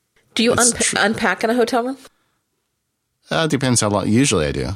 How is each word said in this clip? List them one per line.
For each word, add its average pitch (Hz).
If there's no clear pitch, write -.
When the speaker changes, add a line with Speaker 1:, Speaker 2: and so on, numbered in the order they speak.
Speaker 1:
Do -
you 233
Speaker 2:
It's 240
Speaker 1:
unpa- -
Speaker 2:
tr- -
Speaker 1:
unpack 202
in 220
a 233
hotel 240
room? 262
Speaker 2:
Uh, 147
it 156
depends 127
how 107
long. 101
Usually 107
I 71
do, 67